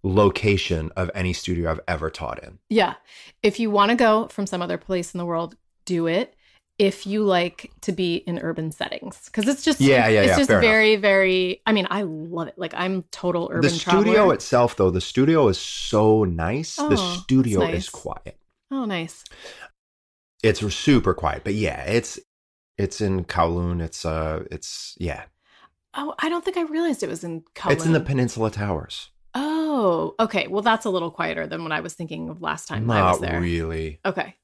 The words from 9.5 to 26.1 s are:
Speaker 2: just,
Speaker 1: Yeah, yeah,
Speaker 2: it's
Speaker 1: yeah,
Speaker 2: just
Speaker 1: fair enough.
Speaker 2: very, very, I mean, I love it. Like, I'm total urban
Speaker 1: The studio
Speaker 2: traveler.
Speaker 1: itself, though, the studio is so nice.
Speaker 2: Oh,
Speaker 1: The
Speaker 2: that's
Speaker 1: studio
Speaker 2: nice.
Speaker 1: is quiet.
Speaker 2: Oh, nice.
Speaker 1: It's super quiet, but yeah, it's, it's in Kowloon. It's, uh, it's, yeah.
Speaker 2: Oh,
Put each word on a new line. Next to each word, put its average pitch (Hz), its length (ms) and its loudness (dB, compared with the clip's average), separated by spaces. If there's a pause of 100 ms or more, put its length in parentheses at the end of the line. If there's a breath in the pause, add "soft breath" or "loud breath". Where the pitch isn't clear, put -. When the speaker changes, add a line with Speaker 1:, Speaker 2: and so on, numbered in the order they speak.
Speaker 2:
just, 311 160 2
Speaker 1:
Yeah, 135 280 6
yeah, 110 140 6
Speaker 2:
it's 95 100 6
Speaker 1:
yeah, - 60 6
Speaker 2:
just 277 120 4
Speaker 1:
fair 208 100 6
enough. 226 100 6
Speaker 2:
very, 220 280 6
very, 190 680 2
I 220 60 2
mean, 202 180 2
I 196 120 -2
love 165 480 -6
it. - 80 -20
Like, 165 180 -8
I'm 185 360 -4
total 175 400 -2
urban 110 100 0
Speaker 1:
The 143 80 4
studio 185 440 2
Speaker 2:
traveler. 202 200 6
Speaker 1:
itself, 120 420 2
though, 95 160 4
the 90 80 0
studio 143 480 4
is 92 120 2
so 107 680 2
nice. 92 540 -4
Speaker 2:
Oh, 294 100 0
Speaker 1:
The - 60 4
Speaker 2:
that's 175 260 -2
Speaker 1:
studio 123 400 2
Speaker 2:
nice. 80 140 0 (100)
Speaker 1:
is - 40 -12
quiet. - 480 -12 (340)
Speaker 2:
Oh, 269 140 -4
nice. 175 380 -6 (1200 loud breath)
Speaker 1:
It's 110 160 4 (160)
super 117 380 4
quiet, 76 300 -4
but 104 120 -2
yeah, 95 300 -2
it's, 113 340 -2 (580)
it's 95 240 -4
in 95 240 0
Kowloon. 87 560 0
It's, - 240 -8
uh, 80 460 -4
it's, - 480 -14
yeah. - 240 -6 (720 soft breath)
Speaker 2:
Oh, 294 240 -6